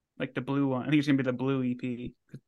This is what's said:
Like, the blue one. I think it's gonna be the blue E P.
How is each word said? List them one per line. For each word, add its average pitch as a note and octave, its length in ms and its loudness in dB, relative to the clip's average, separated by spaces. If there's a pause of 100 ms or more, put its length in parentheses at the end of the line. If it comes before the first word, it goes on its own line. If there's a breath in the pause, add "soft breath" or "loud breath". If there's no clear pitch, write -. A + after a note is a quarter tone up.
(180)
Like, C#3+ 180 -4
the - 60 -4
blue C#3 260 0
one. B2+ 140 0
I B2 80 -4
think D3+ 100 4
it's C#3 80 0
gonna C#3 100 6
be C3+ 60 2
the B2+ 80 0
blue C3 320 0
E B2 120 0
P. B2 380 -6 (340)